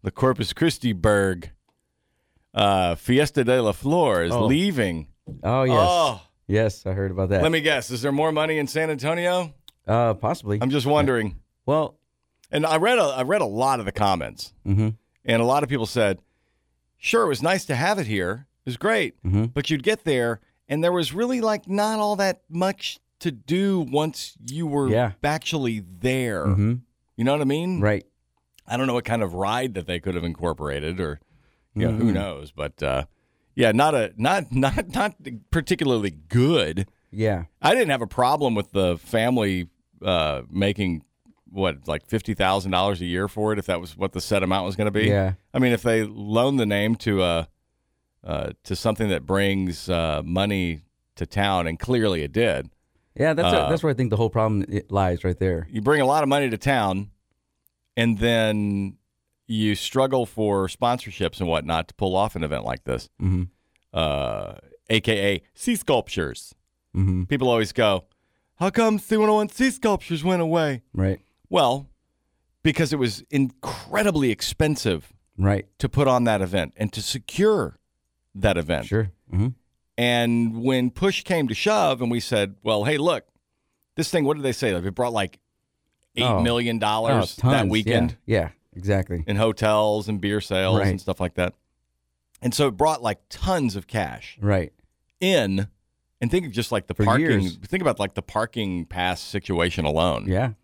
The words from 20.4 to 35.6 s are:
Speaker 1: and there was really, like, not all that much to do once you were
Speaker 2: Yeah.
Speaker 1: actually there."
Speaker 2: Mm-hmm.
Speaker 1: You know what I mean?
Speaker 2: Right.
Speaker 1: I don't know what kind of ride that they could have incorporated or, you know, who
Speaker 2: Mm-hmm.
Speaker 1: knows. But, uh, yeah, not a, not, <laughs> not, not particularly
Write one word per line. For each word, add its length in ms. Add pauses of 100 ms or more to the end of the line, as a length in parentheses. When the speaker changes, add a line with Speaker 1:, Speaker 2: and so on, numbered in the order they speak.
Speaker 1:
and 160
there 80
was 220
really, 280
like, 280
not 300
all 180
that 320
much 500 (200)
to 120
do 480
once 560 (100)
you 220
were 220
Speaker 2:
Yeah. 240 (100)
Speaker 1:
actually 560 (200)
there." 460
Speaker 2:
Mm-hmm. 280 (420)
Speaker 1:
You 80
know 80
what 100
I 40
mean? 340
Speaker 2:
Right. 260 (640)
Speaker 1:
I 100
don't 100
know 60
what 120
kind 160
of 120
ride 400
that 120
they 140
could 160
have 80
incorporated 760
or, 180 (560)
you 120
know, 60
who 120
Speaker 2:
Mm-hmm. 80
Speaker 1:
knows. 380
But, 300
uh, 220 (500)
yeah, 200
not 220
a, 200
not, 360
<laughs> 0
not, 380
not 260 (340)
particularly 600